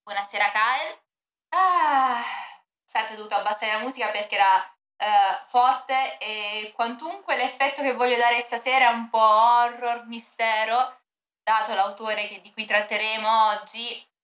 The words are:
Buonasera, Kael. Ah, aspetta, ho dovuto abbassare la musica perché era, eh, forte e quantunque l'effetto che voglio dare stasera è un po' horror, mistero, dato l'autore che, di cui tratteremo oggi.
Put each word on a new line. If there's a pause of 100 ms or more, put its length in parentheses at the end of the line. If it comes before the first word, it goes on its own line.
Buonasera,
Kael. (500)
Ah, (600)
aspetta,
ho
dovuto
abbassare
la
musica
perché
era, (320)
eh,
forte
e
quantunque
l'effetto
che
voglio
dare
stasera
è
un
po'
horror,
mistero, (420)
dato
l'autore
che,
di
cui
tratteremo
oggi. (120)